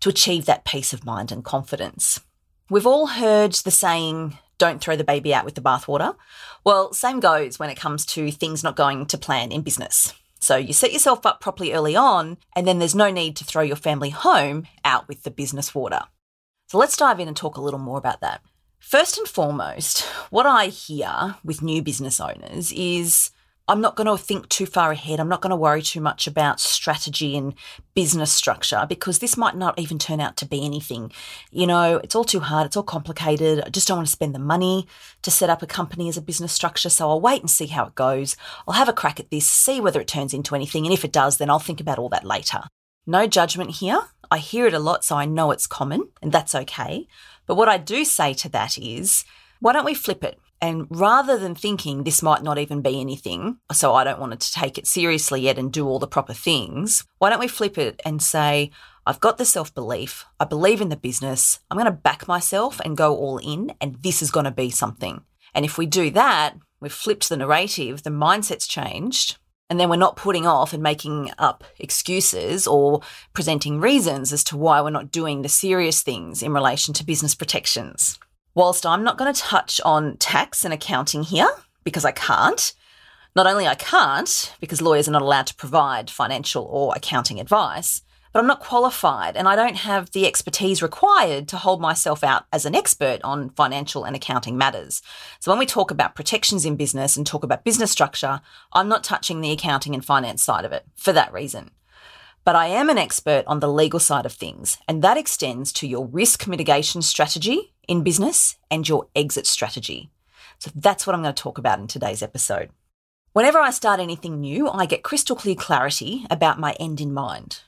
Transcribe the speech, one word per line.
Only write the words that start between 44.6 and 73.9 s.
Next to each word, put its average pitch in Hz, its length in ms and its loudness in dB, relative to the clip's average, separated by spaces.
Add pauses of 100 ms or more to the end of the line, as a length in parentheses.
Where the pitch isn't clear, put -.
it 175 80 6
a 156 40 0
lot, 156 260 0
so 151 120 0
I 143 80 0
know 156 280 2
it's - 140 -2
common, 160 440 -6 (100)
and - 120 -2
that's 156 220 2
okay. - 540 -8 (380)
But 175 80 -2
what 220 160 6
I 190 80 4
do 214 260 -4
say 143 300 0
to - 160 -8
that 110 260 -2
is, 120 480 -2 (360)
why 233 120 4
don't 285 140 0
we 302 80 -2
flip - 280 -4
it? - 160 -8 (220)
And 165 280 -4
rather 233 480 4
than 185 180 -4
thinking 156 500 -4
this 147 180 2
might 156 200 4
not 147 140 -2
even 147 240 -4
be 135 180 0
anything, 135 600 -8 (120)
so 139 240 4
I 131 80 6
don't 131 180 -2
want 123 200 -8
to - 120 -4
take 143 260 -4
it - 80 -10
seriously 156 560 0
yet 131 160 2
and 131 120 -4
do 147 160 -2
all 131 120 0
the 135 80 -2
proper - 260 -2
things, 139 720 -2 (140)
why 190 100 6
don't 226 120 4
we 247 80 -2
flip 208 280 -4
it 143 260 -4
and 151 200 -4
say, 147 480 2 (340)
"I've - 160 -2
got - 160 4
the 247 80 -4
self-belief, 123 800 -4 (160)
I 151 60 2
believe 190 340 4
in 196 80 0
the 147 80 -2
business, 131 600 -2 (120)
I'm 175 60 -4
gonna 226 140 2
back - 360 0
myself 190 560 -2
and 156 140 -4
go 151 180 4
all 135 240 -2
in, 165 400 -6
and 139 240 -6
this 180 200 0
is 147 80 -2
gonna 139 220 0
be 127 180 -4
something." 110 520 -4 (320)
And 147 120 0
if 147 100 -6
we 165 80 -2
do 160 280 0
that, 185 440 4 (240)
we've 147 100 -12
flipped - 380 -2
the 165 80 -2
narrative, 143 640 0
the 156 80 -6
mindset's 170 560 0
changed, 156 680 -4 (320)
and 175 100 0
then 175 120 4
we're 170 60 4
not 180 200 4
putting 180 300 0
off 147 260 4
and 156 100 -6
making 151 540 -4
up - 280 0 (140)
excuses 180 880 -2
or 143 360 4 (320)
presenting 151 460 -2
reasons 165 520 2